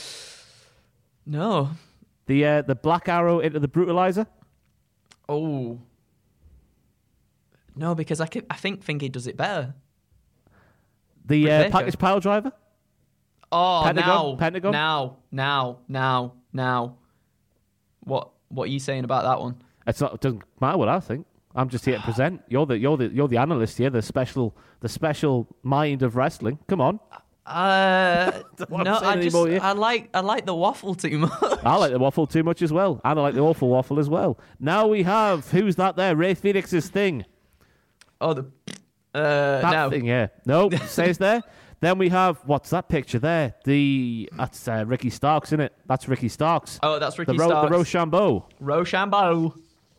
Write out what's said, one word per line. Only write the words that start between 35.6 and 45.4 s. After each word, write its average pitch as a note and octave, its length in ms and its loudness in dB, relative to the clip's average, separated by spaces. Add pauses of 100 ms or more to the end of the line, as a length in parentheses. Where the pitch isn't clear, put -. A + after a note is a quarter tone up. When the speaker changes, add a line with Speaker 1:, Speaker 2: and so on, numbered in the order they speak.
Speaker 2:
that F#3 180 0
there? F#3 200 2
Ray F3+ 200 2
Phoenix's F#3 540 0
thing. F#3+ 360 -2 (960)
Speaker 1:
Oh, D#3+ 120 0
the, C3+ 80 -6 (720)
uh, C#3+ 480 0
Speaker 2:
That E3+ 100 2
Speaker 1:
no. D#3+ 180 0
Speaker 2:
thing, C#3+ 160 -2
yeah. A#2+ 220 0 (180)
No, E3+ 240 4
Speaker 1:
<laughs> D#3+ 180 -2
Speaker 2:
stays F3 320 0
there. G#3+ 220 2 (400)
Then F3+ 180 2
we F#3 100 4
have, F#3 360 2
what's C#3 260 -2
that F3 180 -2
picture C3 300 -2
there? D3+ 340 0 (120)
The, C3+ 720 0
that's, - 320 -8
uh, A2 200 -2
Ricky B2 240 -2
Starks, D3 380 0